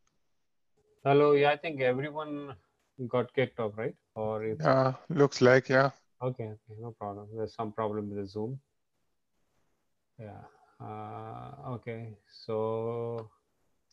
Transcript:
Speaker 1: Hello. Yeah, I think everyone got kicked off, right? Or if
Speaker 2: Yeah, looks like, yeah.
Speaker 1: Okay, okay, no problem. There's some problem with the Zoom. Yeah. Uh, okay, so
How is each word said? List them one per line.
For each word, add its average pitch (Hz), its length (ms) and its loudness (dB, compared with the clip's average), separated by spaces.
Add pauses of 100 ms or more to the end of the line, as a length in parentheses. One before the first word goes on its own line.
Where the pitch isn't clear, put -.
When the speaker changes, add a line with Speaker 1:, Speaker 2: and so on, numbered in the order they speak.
(1040)
Speaker 1:
Hello. 143 280 8
Yeah, 143 180 6
I 151 60 2
think 151 240 -6
everyone 143 720 -2 (540)
got 120 260 -2
kicked 127 260 -2
off, 107 160 -2
right? 117 180 -6 (200)
Or 107 300 -4
if 110 160 -4
Speaker 2:
Yeah, 131 340 4 (140)
looks 143 320 2
like, 131 280 8
yeah. 135 220 4 (320)
Speaker 1:
Okay, 123 220 -6
okay, 110 360 -14
no 117 120 -10
problem. 104 420 -10
There's 110 200 -8
some 107 180 -6
problem 107 380 -4
with 101 80 -8
the 98 80 -6
Zoom. 107 340 -8 (1600)
Yeah. 104 240 -16 (380)
Uh, 110 720 -12 (240)
okay, 113 400 -10 (280)
so 113 840 -4 (640)